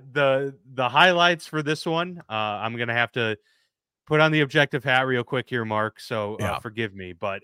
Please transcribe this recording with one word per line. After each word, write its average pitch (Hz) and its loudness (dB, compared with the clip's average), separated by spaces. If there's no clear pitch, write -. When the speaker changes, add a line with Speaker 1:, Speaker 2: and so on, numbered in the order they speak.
Speaker 1:
the, 139 0
the 123 0
highlights 175 4
for 156 -4
this 151 -4
one, 175 -4
uh, 110 -10
I'm 107 -4
gonna 117 -4
have 120 0
to 110 0
put 151 2
on 160 6
the 156 2
objective 143 0
hat 131 2
real 127 0
quick 127 -4
here, 120 -2
Mark, 107 -2
so, 107 -6
uh, - -14
Speaker 2:
Yeah. 104 -4
Speaker 1:
forgive 110 -8
me, 92 -12
but 98 -6